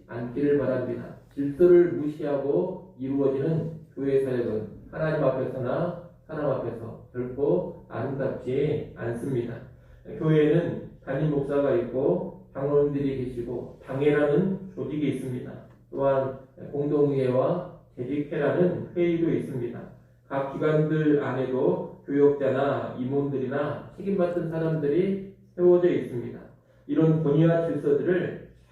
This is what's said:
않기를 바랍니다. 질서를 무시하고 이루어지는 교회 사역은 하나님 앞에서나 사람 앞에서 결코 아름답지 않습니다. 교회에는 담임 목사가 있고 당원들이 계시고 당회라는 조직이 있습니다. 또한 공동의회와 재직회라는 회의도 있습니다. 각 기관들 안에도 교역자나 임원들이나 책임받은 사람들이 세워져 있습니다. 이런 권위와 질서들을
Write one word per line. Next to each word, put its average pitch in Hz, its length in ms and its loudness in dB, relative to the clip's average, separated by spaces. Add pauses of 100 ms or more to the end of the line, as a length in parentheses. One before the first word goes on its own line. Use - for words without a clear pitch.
않기를 123 500 0
바랍니다. 123 580 -4 (180)
질서를 175 600 6
무시하고 147 1040 -2
이루어지는 139 760 0 (240)
교회 135 280 2
사역은 117 440 -2 (240)
하나님 156 320 -2
앞에서나 - 840 -2 (180)
사람 147 240 -4
앞에서 113 600 -8
결코 135 800 -2
아름답지 135 1080 -4
않습니다. 120 600 -4 (640)
교회에는 156 720 2 (140)
담임 151 280 -2
목사가 139 440 0
있고 131 800 -2
당원들이 139 720 0
계시고 120 600 -8
당회라는 143 880 2
조직이 147 340 -2
있습니다. 123 420 -6 (400)
또한 135 480 0 (320)
공동의회와 143 1000 0 (220)
재직회라는 147 1000 0
회의도 165 360 2
있습니다. 120 480 -4 (480)
각 139 260 -4
기관들 156 720 2
안에도 127 800 -2
교역자나 139 960 2
임원들이나 139 960 -4
책임받은 175 540 -2
사람들이 160 840 0 (220)
세워져 175 340 6
있습니다. 120 500 -4 (480)
이런 156 360 4
권위와 165 440 4
질서들을 147 800 0 (240)